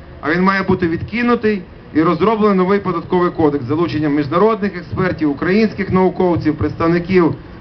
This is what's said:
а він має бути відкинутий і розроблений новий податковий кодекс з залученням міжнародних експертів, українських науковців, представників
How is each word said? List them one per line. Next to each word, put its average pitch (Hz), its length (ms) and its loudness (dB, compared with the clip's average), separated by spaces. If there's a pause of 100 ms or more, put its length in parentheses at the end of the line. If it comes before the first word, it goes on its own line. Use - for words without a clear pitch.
(220)
а 147 100 -2
він 180 100 2
має 196 220 2
бути 185 240 0
відкинутий 214 720 -2 (320)
і 147 80 2
розроблений 196 560 2
новий 185 220 2
податковий 175 520 0
кодекс 147 340 0
з - 20 -8
залученням 151 480 0
міжнародних 180 640 0
експертів, 170 540 -2
українських 190 600 0
науковців, 175 640 2
представників 165 800 0 (260)